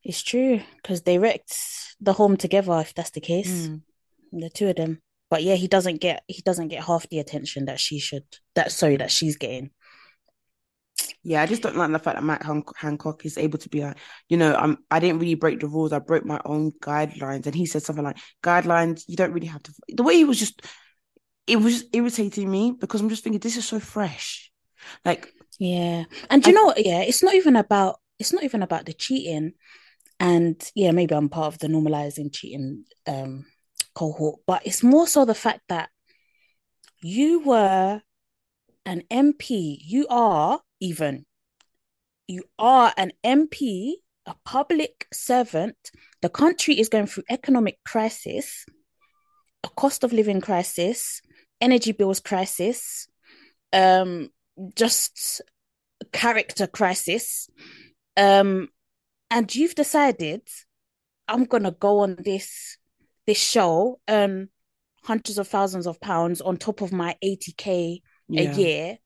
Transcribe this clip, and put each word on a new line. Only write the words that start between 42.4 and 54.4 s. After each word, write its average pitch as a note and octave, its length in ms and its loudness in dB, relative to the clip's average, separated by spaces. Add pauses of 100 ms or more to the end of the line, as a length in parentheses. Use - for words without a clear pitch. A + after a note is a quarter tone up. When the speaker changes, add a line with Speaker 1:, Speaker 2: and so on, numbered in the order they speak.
Speaker 1:
are A#3+ 400 6
an F#3+ 140 -2 (120)
M C#4+ 240 4
P, A#3+ 540 -6 (240)
a - 100 -14 (100)
public - 680 -2
servant. A#3 600 -2 (460)
The F3 80 -2
country D#4 500 2
is A3 100 2
going G#3 180 2
through - 220 -12
economic A#3+ 560 0
crisis, - 800 -6 (960)
a - 60 -12
cost - 340 0
of A#3 100 -2
living G#3 280 2
crisis, F3+ 800 -4 (380)
energy A#3 320 4
bills F#3+ 280 0
crisis, - 880 -4 (680)
um, F#3 560 4 (460)